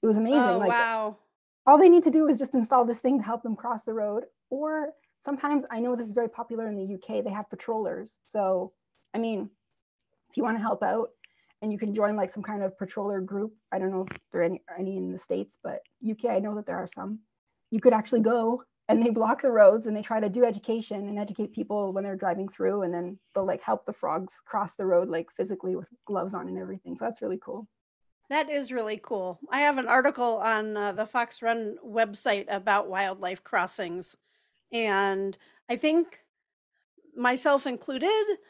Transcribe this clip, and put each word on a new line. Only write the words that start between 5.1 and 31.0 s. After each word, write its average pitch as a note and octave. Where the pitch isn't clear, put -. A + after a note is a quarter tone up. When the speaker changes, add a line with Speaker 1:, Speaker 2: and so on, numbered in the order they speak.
Speaker 1:
sometimes, C#4+
I A3+
know B3
this A#3
is G3+
very A#3
popular A3+
in G#3
the G3
U G3
K, G#3+
they G#3+
have G#3
patrollers. A3
So, F#3+
I -
mean, A3
if -
you A#3+
wanna A3+
help G#3+
out, G#3
and G#3+
you G3+
can G#3
join, G#3
like, F#3+
some G#3
kind G#3
of F#3+
patroller G3
group. G3+
I F#3+
don't F#3+
know F#3+
if -
there F3
are E3+
any, F#3
any F#3+
in F#3
the F#3
States, G3
but -
U A3
K, A#3
I G3+
know G#3
that G#3
there -
are F#3
some. G3+
You A3+
could B3+
actually G#3+
go A#3
and A3
they A#3+
block A3+
the C4
roads G#3+
and G#3+
they G#3
try A3
to G#3+
do A#3+
education G#3+
and G#3
educate G#3
people G#3
when G3
they're G3
driving F#3+
through, G3
and E3+
then F3+
they'll, G3
like, F#3
help -
the G#3
frogs -
cross G3+
the G3
road, F#3
like, E3
physically F#3
with F3+
gloves F#3+
on F3+
and F#3
everything. F#3+
So A3
that's A3+
really F#3+
cool. G#3
Speaker 2:
That D4+
is C#4
really A3
cool. F#3
I C#4
have D4
an B3
article B3
on, G#3+
uh, G#3
the G#3+